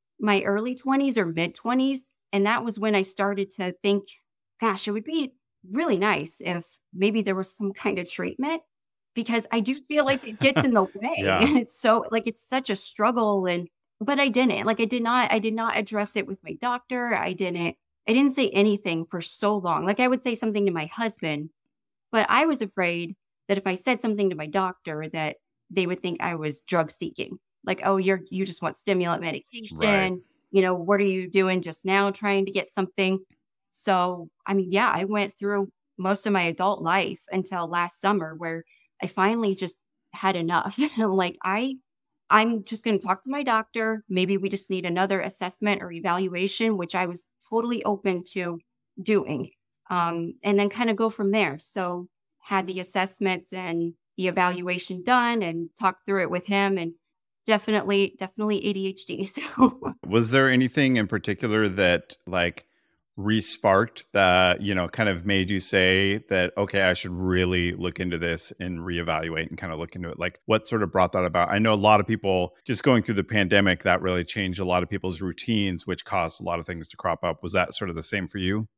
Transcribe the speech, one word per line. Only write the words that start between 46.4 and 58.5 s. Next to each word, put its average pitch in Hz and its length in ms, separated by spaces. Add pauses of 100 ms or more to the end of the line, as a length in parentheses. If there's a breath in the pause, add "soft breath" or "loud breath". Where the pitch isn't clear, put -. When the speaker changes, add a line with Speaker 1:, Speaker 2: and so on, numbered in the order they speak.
Speaker 1:
which 175 180
I 180 120
was 175 240 (180)
totally 233 360
open 196 380 (100)
to 175 280 (420)
doing, 170 480 (400)
um, 170 440 (100)
and 202 140
then 202 120
kinda 226 240
go 220 160
from 202 220
there. 165 260
So 180 500 (320)
had 190 260
the 185 140
assessments 185 720
and 170 400 (220)
the 185 120
evaluation 180 760
done 240 400
and 170 360
talked 190 280
through 196 160
it 156 80
with 180 160
him, 196 320
and 165 140 (540)
definitely, 202 720
definitely 208 460